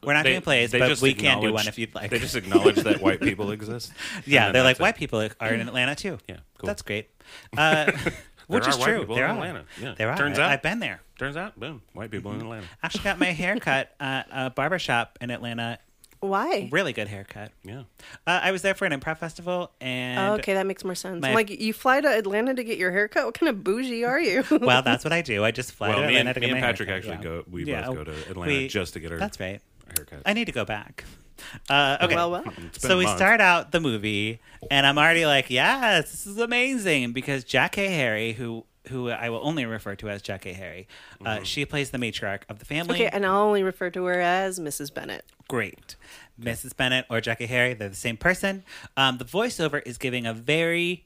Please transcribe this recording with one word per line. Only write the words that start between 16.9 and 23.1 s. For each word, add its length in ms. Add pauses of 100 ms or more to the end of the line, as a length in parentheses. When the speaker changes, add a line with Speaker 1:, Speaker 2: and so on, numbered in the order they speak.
Speaker 1:
good 140
haircut. 440 (120)
Speaker 2:
Yeah. 160 (460)
Speaker 1:
Uh, 160
I 80
was 120
there 120
for 120
an 120
improv 200
festival, 600
and 400
Speaker 3:
Oh, 180
okay, 180
that 120
makes 160
more 120
sense. 260
Speaker 1:
my 80
Speaker 3:
I'm 60
like, 160
"You 240
fly 260
to 80
Atlanta 460
to 100
get 140
your 140
hair 160
cut? 180